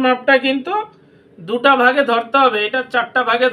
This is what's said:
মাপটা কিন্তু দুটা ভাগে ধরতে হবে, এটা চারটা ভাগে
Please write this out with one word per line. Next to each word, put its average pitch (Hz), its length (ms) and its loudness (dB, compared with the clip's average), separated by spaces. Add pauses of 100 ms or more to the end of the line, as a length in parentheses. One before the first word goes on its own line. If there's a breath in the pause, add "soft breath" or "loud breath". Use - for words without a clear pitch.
মাপটা 254 280 0 (120)
কিন্তু 269 280 -4 (640 soft breath)
দুটা 240 360 0
ভাগে 254 360 2
ধরতে 233 260 -2
হবে, 254 280 2
এটা 254 160 -4 (120)
চারটা 247 300 -2
ভাগে 240 300 0